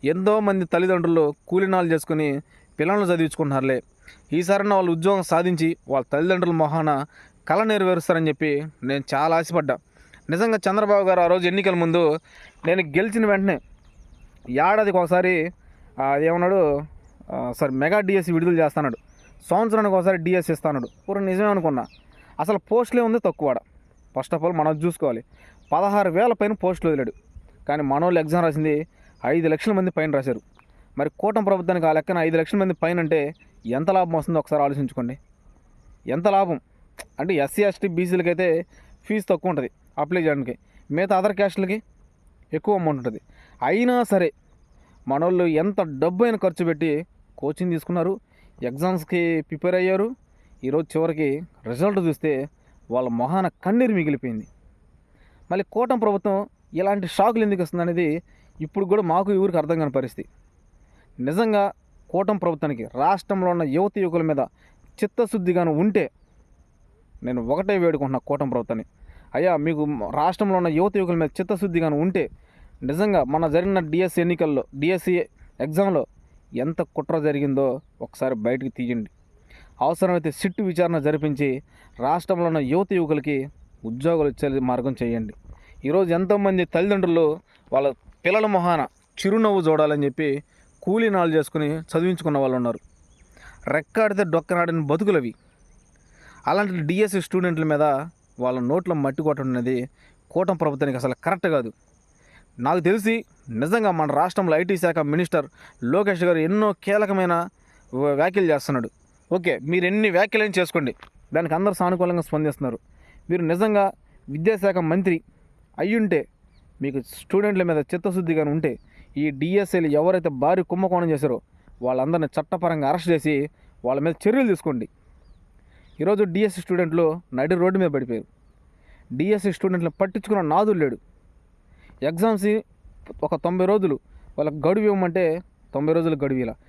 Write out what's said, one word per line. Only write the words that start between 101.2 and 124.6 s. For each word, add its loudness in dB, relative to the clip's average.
కరెక్ట్ -2
కాదు. -2
నాకు 0
తెలిసి 0
నిజంగా 0
మన 0
రాష్ట్రంలో 0
ఐటీ 0
శాఖ 0
మినిస్టర్ 0
లోకేష్ 0
గారు 4
ఎన్నో 2
కీలకమైన 0
వ్య-, 0
వ్యాఖ్యలు 2
చేస్తున్నాడు. -2
ఓకే, 0
మీరు -2
ఎన్ని 2
వ్యాఖ్యలైనా 2
చేసుకోండి, -2
దానికి -2
అందరూ 0
సానుకూలంగా 0
స్పందిస్తున్నారు. -4
మీరు 0
నిజంగా 2
విద్యాశాఖ 0
మంత్రి 0
అయ్యుంటే, 0
మీకు -4
స్టూడెంట్ల 0
మీద 0
చిత్తశుద్ధిగానే -2
ఉంటే, -2
ఈ -2
డిఎస్సీలు 0
ఎవరైతే 2
భారీ 0
కుంభకోణం -2
చేశారో 0
వాళ్ళందరినీ 0
చట్టపరంగా -2
అరెస్ట్ -2
చేసి 0
వాళ్ళ 0
మీద 0
చర్యలు 2
తీసుకోండి. -2